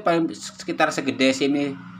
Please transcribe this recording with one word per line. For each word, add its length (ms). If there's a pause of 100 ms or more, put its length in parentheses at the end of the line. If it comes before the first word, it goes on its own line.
paling 320
sekitar 560
segede 400
sini. 480 (220)